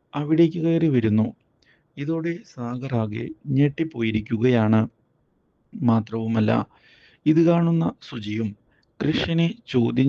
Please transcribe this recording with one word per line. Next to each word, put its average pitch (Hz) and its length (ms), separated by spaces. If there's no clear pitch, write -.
അവിടേക്ക് 160 460
കയറി 165 300
വരുന്നു. 107 300
ഇതോടെ 160 360
സാഗർ 123 380
ആകെ 110 200
ഞെട്ടിപ്പോയിരിക്കുകയാണ്. 117 1200
മാത്രവുമല്ല, 113 800
ഇത് 156 200
കാണുന്ന 170 380
സുജിയും 110 400
കൃഷിനെ 165 460
ചോദ്യം 123 360